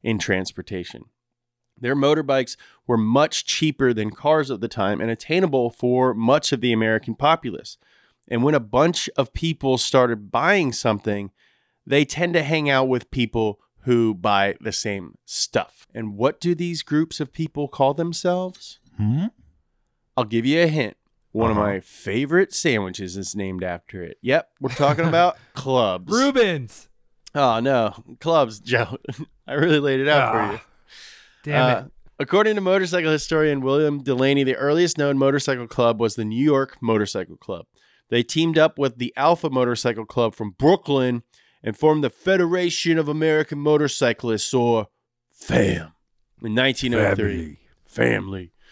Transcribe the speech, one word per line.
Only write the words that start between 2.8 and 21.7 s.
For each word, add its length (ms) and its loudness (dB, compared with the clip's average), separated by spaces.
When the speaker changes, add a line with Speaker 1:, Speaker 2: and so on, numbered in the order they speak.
Speaker 1:
were 100 2
much 480 2
cheaper 480 0
than 180 -2
cars 380 0
of 120 -6
the 60 -4
time 340 -2
and 100 -2
attainable 580 0
for 440 2
much 380 2
of 100 -2
the 120 2
American 420 0
populace. 640 -2
And 140 0
when 120 2
a 40 2
bunch 580 0
of 160 -2
people 440 -2
started 540 2
buying 400 2
something, 600 -2
they 200 2
tend 300 -4
to 80 2
hang 260 0
out 180 2
with 240 -2
people 480 -2
who 320 2
buy 480 2
the 100 -6
same 540 -8
stuff. 680 -6
And 220 -8
what 240 -2
do 160 0
these 280 -6
groups 360 -2
of 140 -8
people 340 -6
call 260 2
themselves? 880 -4
Speaker 2:
Hmm? 280 0
Speaker 1:
I'll 80 0
give 220 -2
you 160 2
a 60 4
hint. 280 -2
One 180 0
Speaker 2:
Uh-huh. 80 0
Speaker 1:
of 80 2
my 120 -4